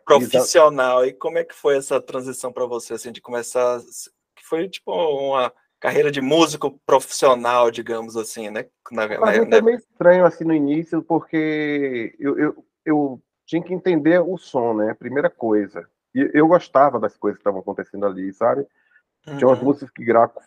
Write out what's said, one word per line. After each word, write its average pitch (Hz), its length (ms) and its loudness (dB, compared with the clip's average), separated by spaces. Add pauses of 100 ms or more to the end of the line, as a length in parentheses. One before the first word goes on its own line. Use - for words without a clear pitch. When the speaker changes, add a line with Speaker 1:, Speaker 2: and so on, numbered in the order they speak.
Speaker 1:
profissional. 131 1000 4
E 135 80 -2
como 165 260 -6
é 170 60 -2
que - 100 -20
foi 143 220 0
essa 139 240 -2
transição 127 520 -10
pra 127 140 -6
você, 117 280 -8
assim, 113 180 -12
de 110 80 -20
começar, 123 580 -4 (560)
que - 100 -20
foi, 170 240 -6
tipo, - 240 -14
uma 139 600 -2 (260)
carreira 139 320 0
de 143 100 -6
músico 147 640 0
profissional, 123 880 2
digamos 113 460 -8
assim, 110 340 -10
né? 113 160 -8 (240)
Na, 113 160 -4
Speaker 2:
Pra - 200 -4
Speaker 1:
na, 214 60 2
Speaker 2:
mim 220 120 2
Speaker 1:
na 226 140 4
Speaker 2:
foi - 40 2
meio 233 160 0
estranho, 180 460 2
assim, 165 180 0
no 160 120 -2
início, 156 460 -2
porque 151 1200 -4
eu, 139 200 -4
eu, - 260 -4 (200)
eu 147 380 -2 (240)
tinha 165 160 -4
que 180 100 -12
entender 175 480 2
o 170 160 -2
som, 117 380 -4
né? 110 200 -2
Primeira 123 360 -4
coisa. 104 580 -4 (240)
E 135 220 0
eu 156 140 6
gostava 143 500 4
das 107 180 -6
coisas 104 220 -4
que - 40 -20
estavam 98 180 -4
acontecendo 98 440 -10
ali, 95 280 -6
sabe? 127 340 -2 (720)
Tinha 127 100 4
umas 127 120 4
Speaker 1:
Uhum. 123 60 -4
Speaker 2:
músicas 139 240 -2
que - 140 -18
Graco 117 420 2